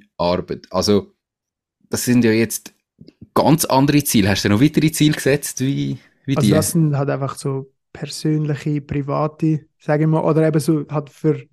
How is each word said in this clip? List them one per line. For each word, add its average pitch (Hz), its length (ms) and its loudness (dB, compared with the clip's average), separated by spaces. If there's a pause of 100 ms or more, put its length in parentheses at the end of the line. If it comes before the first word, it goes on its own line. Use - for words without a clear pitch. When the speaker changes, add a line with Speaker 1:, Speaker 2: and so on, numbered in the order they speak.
(180)
Speaker 1:
Arbeit. 87 540 -4
Also 95 420 0 (760)
das - 160 -6
sind 123 180 4
ja 110 80 4
jetzt 110 420 -2 (640)
ganz 147 300 4
andere 143 380 2
Ziele. 101 260 2
Hast 98 160 0
du 104 40 2
noch 104 120 2
weitere 156 300 2
Ziele 151 220 2
gesetzt 143 480 -2
wie, 139 380 -4 (260)
wie 135 100 -2
Speaker 2:
Also 147 120 2
Speaker 1:
die? - 60 4
Speaker 2:
das 156 180 2
sind 151 260 2
halt 139 140 -2
einfach 135 240 -4
so 135 360 -8 (220)
persönliche, 151 840 -4
private, 147 880 -2 (100)
sag 151 220 -2
ich 160 80 2
mal, 156 160 2
oder 160 240 2
eben 156 140 0
so 151 280 0
halt 147 200 -6
für 143 440 -2